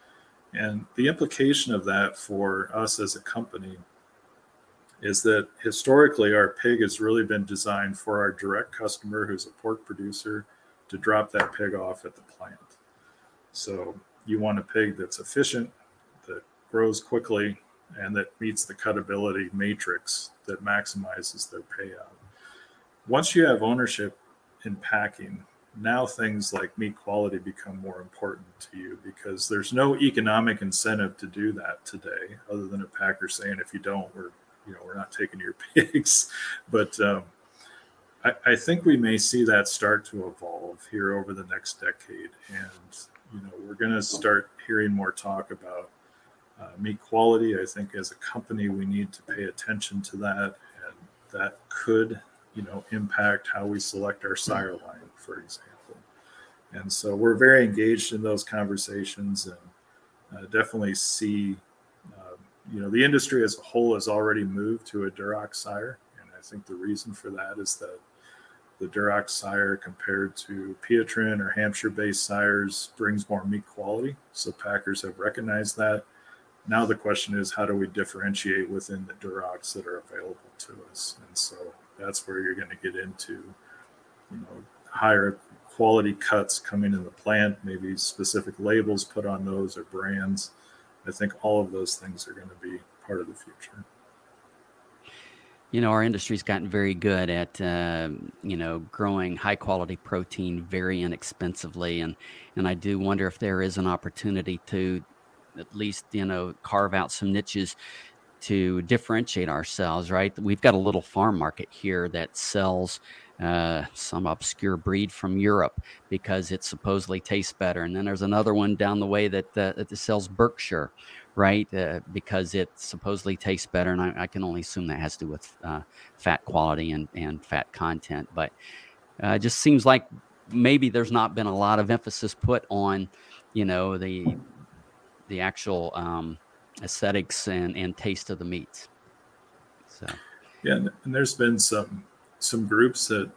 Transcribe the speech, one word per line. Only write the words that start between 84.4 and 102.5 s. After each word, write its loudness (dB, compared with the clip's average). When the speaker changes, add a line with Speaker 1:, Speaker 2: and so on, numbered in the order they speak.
Speaker 1:
higher 2
quality 4
cuts 0
coming 0
in -2
the -12
plant, 2
maybe -6
specific -2
labels 2
put -6
on -4
those -4
or -10
brands. -4
I -8
think -4
all 4
of -2
those -4
things -10
are -14
gonna -18
be -10
part -4
of -8
the -14
future. -20
Speaker 2:
You 2
know, 6
our 6
industry's 0
gotten 0
very 2
good 2
at, -2
uh, 0
you -4
know, -4
growing 0
high 0
quality -2
protein -4
very -2
inexpensively. -4
And, -6